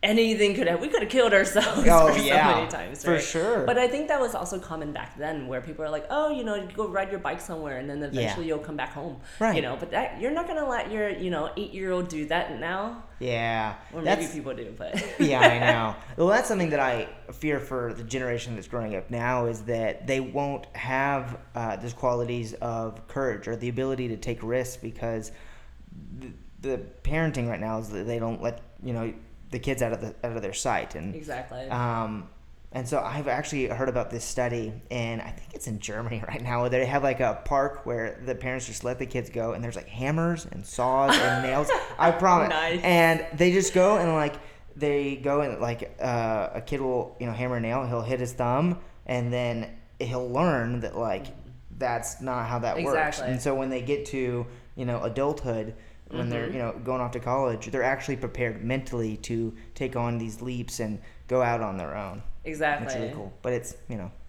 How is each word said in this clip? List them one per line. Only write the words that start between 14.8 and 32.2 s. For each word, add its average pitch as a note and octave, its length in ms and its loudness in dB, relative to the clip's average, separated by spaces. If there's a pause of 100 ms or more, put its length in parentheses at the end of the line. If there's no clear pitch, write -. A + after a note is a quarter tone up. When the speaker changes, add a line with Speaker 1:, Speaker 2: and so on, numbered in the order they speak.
Speaker 1:
<laughs> - 80 -10
Speaker 2:
Yeah, C#3 200 6
I A#2+ 200 8 (120)
know. A2+ 240 2 (220)
Well, E3+ 120 6
that's A#3+ 180 4
something F#3 240 2
that D3 80 2
I B2+ 280 2 (260)
fear D3 260 0
for A#2+ 340 -4
the A2+ 100 -10
generation A#2+ 520 -4
that's G2 120 -10
growing A2 280 -4
up F#2 160 -6
now A#2+ 340 0
is A2 200 -2
that A2+ 420 -2
they C3+ 120 2
won't C#3 460 -2 (100)
have, C3 640 -2 (160)
uh, A2+ 220 -4
those A#2 180 -8
qualities A#2+ 640 -2
of A2+ 520 -6
courage A#2+ 400 -4
or A#2 80 -4
the A#2+ 140 -4
ability B2+ 380 -2
to A2 100 -4
take A#2 240 -4
risks A#2+ 360 -2
because A2+ 540 -6 (880)
the, B2+ 120 -12 (300)
the B2+ 200 -2 (220)
parenting D3 440 2
right A2+ 120 -2
now A2 180 -2
is A2 120 -6
that G#2 180 -6
they A#2 100 -2
don't A2+ 240 -2
let, A#2 200 -4 (220)
you B2 100 -6
know, A2+ 200 -4 (380)
the B2 80 -4
kids B2 220 -2
out A#2 100 2
of - 80 -2
the, - 240 -8
out A#2 140 -4
of A2 40 -6
their F#2+ 120 -6
sight. G2 420 -2
And F2+ 180 -6
Speaker 1:
Exactly. B2+ 560 -10
Speaker 2:
um, A2+ 600 -2 (420)